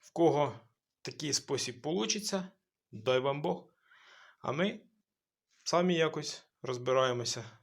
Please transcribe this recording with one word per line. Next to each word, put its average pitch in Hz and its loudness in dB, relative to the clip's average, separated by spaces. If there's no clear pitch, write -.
В - -20
кого 143 4
такий 139 -6
спосіб 123 -4
получиться, 196 -4
дай 123 2
вам 139 -2
Бог. 175 -2
А - -4
ми 196 -2
самі 175 2
якось 151 -2
розбираємося. 127 0